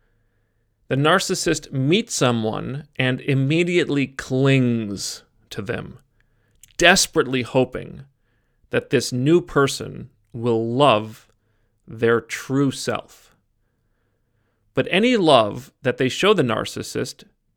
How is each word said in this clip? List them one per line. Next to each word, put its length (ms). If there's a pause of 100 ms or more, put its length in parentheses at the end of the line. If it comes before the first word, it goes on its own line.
(880)
The 80
narcissist 760
meets 420
someone 720 (100)
and 240
immediately 840
clings 1160 (260)
to 120
them, 380 (800)
desperately 640
hoping 640 (640)
that 220
this 200
new 300
person 680 (220)
will 420
love 540 (600)
their 340
true 500
self. 640 (1400)
But 160
any 280
love 540 (100)
that 160
they 120
show 240
the 100
narcissist 800 (340)